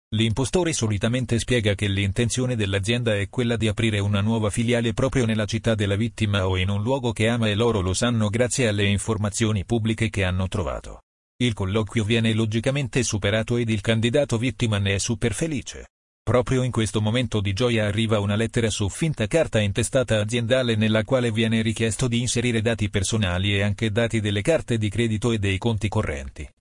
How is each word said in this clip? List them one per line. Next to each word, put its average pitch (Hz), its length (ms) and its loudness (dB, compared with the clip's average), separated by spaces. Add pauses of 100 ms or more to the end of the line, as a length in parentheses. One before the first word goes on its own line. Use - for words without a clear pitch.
(140)
L'impostore 127 580 2
solitamente 117 640 -2
spiega 107 380 2
che 101 140 -2
l'intenzione 110 680 0
dell'azienda 107 600 0
è 101 120 -2
quella 117 280 0
di 113 100 0
aprire 107 320 0
una 101 220 0
nuova 110 300 0
filiale 117 420 0
proprio 127 340 0
nella 107 200 0
città 113 280 0
della 101 220 0
vittima 101 500 0
o 95 100 0
in 92 120 0
un 101 120 0
luogo 123 300 0
che 110 160 0
ama 113 220 2
e 101 80 0
loro 113 240 2
lo 92 120 0
sanno 113 360 0
grazie 117 400 0
alle 104 160 0
informazioni 101 800 0
pubbliche 113 440 0
che 101 140 -2
hanno 92 240 0
trovato. 71 540 -6 (360)
Il 120 180 0
colloquio 101 500 -2
viene 113 300 2
logicamente 117 680 0
superato 110 540 0
ed 120 120 0
il 110 120 0
candidato 117 580 2
vittima 113 400 0
ne 98 160 0
è 101 40 0
super 117 360 -2
felice. 139 540 -6 (340)
Proprio 127 400 2
in 127 80 0
questo 110 300 0
momento 110 400 0
di 98 120 -2
gioia 110 340 0
arriva 107 340 0
una 101 160 0
lettera 113 340 0
su 104 180 -2
finta 147 380 -2
carta 143 320 2
intestata 110 640 0
aziendale 117 560 0
nella 110 260 2
quale 123 300 0
viene 110 300 0
richiesto 113 440 0
di 117 140 0
inserire 120 420 0
dati 110 280 0
personali 98 640 0
e 98 60 2
anche 104 280 0
dati 113 300 0
delle 104 220 0
carte 143 360 0
di 107 100 0
credito 113 440 0
e 113 60 0
dei 98 200 0
conti 110 300 0
correnti, 76 600 -6 (120)